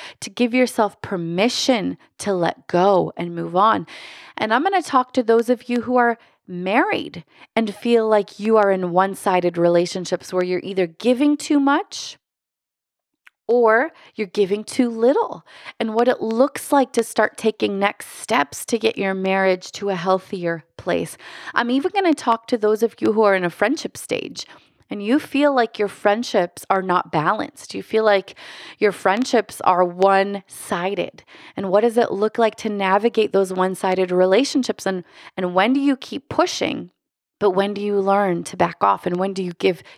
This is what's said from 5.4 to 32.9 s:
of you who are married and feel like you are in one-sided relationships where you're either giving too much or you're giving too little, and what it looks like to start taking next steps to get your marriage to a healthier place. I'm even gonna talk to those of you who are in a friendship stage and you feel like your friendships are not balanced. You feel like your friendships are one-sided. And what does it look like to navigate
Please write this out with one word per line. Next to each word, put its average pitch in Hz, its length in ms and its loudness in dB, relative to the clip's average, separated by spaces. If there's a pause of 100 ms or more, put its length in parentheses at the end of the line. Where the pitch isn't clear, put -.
of 240 180 -4
you 240 140 -2
who 247 140 -2
are 240 200 2 (320)
married 185 760 -2 (320)
and 214 200 -2
feel 233 340 2
like 208 320 0
you 220 160 2
are 208 140 4
in 185 200 -2
one-sided 180 680 0
relationships 175 760 0
where 185 120 -2
you're 180 200 -4
either 190 220 -2
giving 247 500 0
too 294 240 0
much 285 560 -2 (1300)
or 240 440 4 (240)
you're 214 100 -4
giving 202 380 -2
too 240 260 0
little, 233 560 0 (320)
and 220 160 -4
what 240 140 2
it - 120 0
looks 226 520 -2
like 277 200 2
to 226 120 0
start - 320 -2
taking 214 420 -2
next - 300 -2 (100)
steps - 460 -2
to - 120 -4
get 214 220 -2
your 196 160 -2
marriage 190 560 0
to - 180 -8
a 196 60 -2
healthier 175 680 -4 (120)
place. 170 400 -6 (380)
I'm 240 160 0
even 277 240 0
gonna 381 180 2
talk 233 360 -2
to 247 100 -2
those 214 240 0
of 226 160 -2
you 220 140 0
who 214 100 2
are 196 140 4
in 185 80 -2
a 170 60 0
friendship - 460 -4
stage - 500 -8 (440)
and 202 100 -8
you 226 200 0
feel 285 340 0
like 233 240 0
your 208 80 0
friendships 208 840 -2
are 190 120 2
not 185 300 0
balanced. 175 600 0
You 190 120 -8
feel 220 180 0
like 202 320 2 (440)
your 208 120 4
friendships 208 680 0
are 180 240 4
one-sided. 196 1400 -2 (340)
And 196 140 -6
what 202 120 4
does 226 140 2
it 233 140 2
look 208 280 -4
like 220 180 2
to - 120 -8
navigate 202 640 0